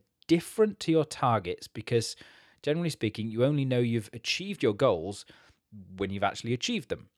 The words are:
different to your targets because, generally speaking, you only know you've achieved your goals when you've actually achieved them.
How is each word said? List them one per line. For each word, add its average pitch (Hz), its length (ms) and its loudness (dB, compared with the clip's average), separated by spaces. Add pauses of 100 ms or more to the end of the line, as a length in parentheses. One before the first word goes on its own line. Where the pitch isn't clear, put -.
(260)
different 202 540 2
to - 120 -2
your 156 140 4
targets 107 600 0
because, - 480 -2 (480)
generally 165 260 0
speaking, 113 400 -4
you 113 160 2
only 143 200 2
know 127 140 0
you've 117 320 0
achieved - 520 -6
your 113 100 4
goals 101 520 0 (720)
when 98 120 -2
you've 98 140 -2
actually 117 300 -2
achieved 208 360 -4
them. - 280 -8